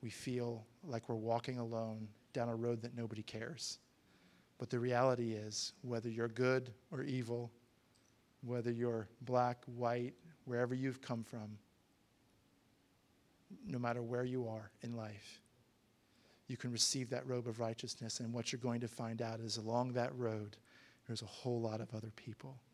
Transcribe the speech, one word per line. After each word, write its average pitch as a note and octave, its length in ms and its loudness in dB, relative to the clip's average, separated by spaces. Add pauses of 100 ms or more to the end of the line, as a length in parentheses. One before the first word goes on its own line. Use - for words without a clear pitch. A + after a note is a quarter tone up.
We A#2+ 80 -6
feel A#2+ 580 -4 (180)
like A#2+ 240 -4
we're A#2 80 0
walking A#2 420 2
alone A2+ 500 -4 (240)
down A#2+ 160 2
a A#2 60 0
road A#2 280 2
that A#2+ 120 -8
nobody A2 280 -4
cares. A#2 560 -6 (800)
But A#2+ 120 -4
the B2 80 2
reality A#2+ 540 6
is, G#2+ 400 -2 (100)
whether A#2+ 260 0
you're A#2 200 2
good B2+ 440 4 (180)
or C3+ 120 -2
evil, A#2+ 500 -2 (920)
whether A#2+ 280 0
you're A#2 380 2 (140)
black, B2 440 4
white, A#2+ 480 0 (300)
wherever B2 300 4
you've C3 280 0
come A2+ 220 -2
from, G#2+ 340 -8 (2000)
no C#3+ 120 -2
matter A#2+ 240 2
where A#2+ 220 0
you B2+ 240 0
are A2 220 -6 (120)
in A#2+ 140 -4
life, G#2+ 460 -10 (1040)
you B2+ 100 -4
can B2 160 -4
receive A#2+ 380 2
that B2+ 160 -2
robe B2 220 0
of A2+ 120 -4
righteousness. A2+ 600 -2
And A#2 120 -2
what A#2 180 -2
you're B2+ 100 -4
going A#2+ 200 2
to A#2+ 80 -4
find A2+ 320 -4
out A2+ 200 -2
is A2+ 160 -2
along A#2 360 2
that B2 240 2
road, A2 400 0 (500)
there's A2+ 160 -2
a A2 40 -8
whole A#2+ 340 0
lot A2 200 0
of A2+ 140 -6
other A2 220 -6
people C3 420 -12 (160)